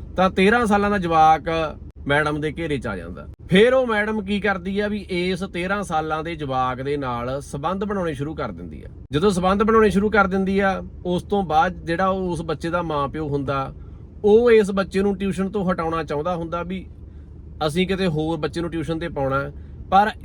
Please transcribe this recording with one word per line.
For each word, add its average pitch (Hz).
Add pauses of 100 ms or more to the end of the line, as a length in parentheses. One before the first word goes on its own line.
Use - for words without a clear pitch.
(160)
ਤਾਂ 185
ਤੇਰਾਂ 208
ਸਾਲਾਂ 202
ਦਾ 202
ਜਵਾਕ 160 (640)
ਮੈਡਮ 147
ਦੇ 147
ਘੇਰੇ 156
'ਚ 120
ਆ 98
ਜਾਂਦਾ। 87 (220)
ਫਿਰ 220
ਉਹ 262
ਮੈਡਮ 214
ਕੀ 202
ਕਰਦੀ 190
ਆ 208
ਵੀ 208
ਇਸ 180
ਤੇਰਾਂ 190
ਸਾਲਾਂ 156
ਦੇ 165
ਜਵਾਕ 131
ਦੇ 143
ਨਾਲ 127
ਸੰਬੰਧ 160
ਬਣਾਉਣੇ 190
ਸ਼ੁਰੂ 143
ਕਰ 135
ਦਿੰਦੀ 82
ਆ। - (220)
ਜਦੋਂ 170
ਸੰਬੰਧ 185
ਬਣਾਉਣੇ 220
ਸ਼ੁਰੂ 196
ਕਰ 196
ਦਿੰਦੀ 196
ਆ, 190 (220)
ਉਸ 180
ਤੋਂ 202
ਬਾਅਦ 165
ਜਿਹੜਾ 170
ਉਸ 185
ਬੱਚੇ 165
ਦਾ 175
ਮਾਂ 151
ਪਿਓ 151
ਹੁੰਦਾ, 139 (500)
ਉਹ 226
ਇਸ 214
ਬੱਚੇ 190
ਨੂੰ 202
ਟਿਊਸ਼ਨ 190
ਤੋਂ 185
ਹਟਾਉਣਾ 165
ਚਾਹੁੰਦਾ 156
ਹੁੰਦਾ 170
ਵੀ 185 (840)
ਅਸੀਂ 170
ਕਿਤੇ 190
ਹੋਰ 156
ਬੱਚੇ 156
ਨੂੰ 170
ਟਿਊਸ਼ਨ 160
ਤੇ 170
ਪਾਉਣਾ 139
ਹੈ। 143 (380)
ਪਰ 202 (140)